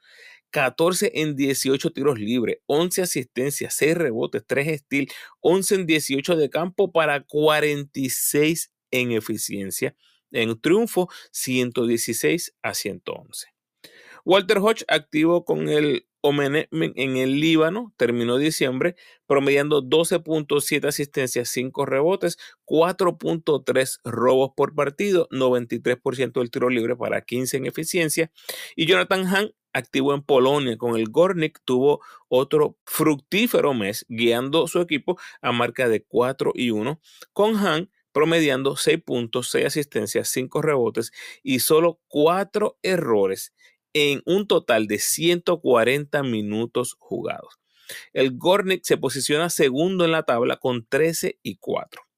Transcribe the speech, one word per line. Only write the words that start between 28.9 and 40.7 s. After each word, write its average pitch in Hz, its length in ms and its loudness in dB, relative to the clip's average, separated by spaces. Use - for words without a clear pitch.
Hahn, 202 260 0
activo 135 440 -2
en 143 80 -6
Polonia 135 540 2
con 117 200 -2
el 110 120 0
Gornik, 160 540 2
tuvo 135 380 2
otro 147 580 2
fructífero 156 880 0
mes 104 340 -4
guiando 123 560 0
su 175 160 -2
equipo 175 380 -4
a 131 100 -2
marca 120 360 0
de 107 160 0
cuatro 123 520 -2
y 120 160 -2
uno, 113 280 -4
con 214 260 2
Hahn 180 340 0
promediando 147 680 2
seis 160 280 2
puntos, 123 440 -4
seis 131 180 0
asistencias, 117 640 -4
cinco 131 340 -4
rebotes 120 480 0